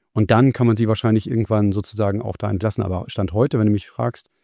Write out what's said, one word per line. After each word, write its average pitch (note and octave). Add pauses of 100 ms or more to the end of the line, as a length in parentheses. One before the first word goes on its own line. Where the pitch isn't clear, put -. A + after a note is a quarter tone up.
(120)
Und G#2
dann A#2+
kann B2
man A#2
sie A2+
wahrscheinlich A2
irgendwann G#2+
sozusagen G#2
auch -
da G#2
entlassen. G#2
Aber F#2
Stand F#2+
heute, B2+
wenn G#2+
du G#2
mich G2+
fragst, - (140)